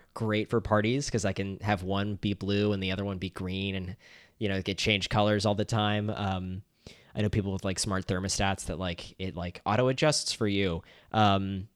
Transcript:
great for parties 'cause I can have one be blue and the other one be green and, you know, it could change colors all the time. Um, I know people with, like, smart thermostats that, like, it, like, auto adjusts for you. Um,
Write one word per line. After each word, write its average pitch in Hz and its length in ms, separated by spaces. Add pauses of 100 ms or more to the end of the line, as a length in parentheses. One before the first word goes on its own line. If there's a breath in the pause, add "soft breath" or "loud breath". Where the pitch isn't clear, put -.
(140 soft breath)
great 107 340
for 117 140
parties 110 480
'cause 107 160
I 95 80
can 98 280
have 104 200
one 98 360
be 101 180
blue 101 380
and 95 100
the 92 80
other 92 120
one 98 140
be 90 140
green 95 420
and, 92 220 (420 soft breath)
you 107 120
know, 98 80
it 92 80
could 98 120
change 101 320
colors 104 380
all 104 80
the 104 100
time. 104 460
Um, 95 500 (540 soft breath)
I 107 60
know 107 80
people 98 220
with, 95 140
like, 95 140
smart 95 260
thermostats 95 600
that, 82 120
like, 90 400
it, 92 180
like, 87 300
auto 117 220
adjusts 143 440
for 110 160
you. 98 360 (280 soft breath)
Um, 98 640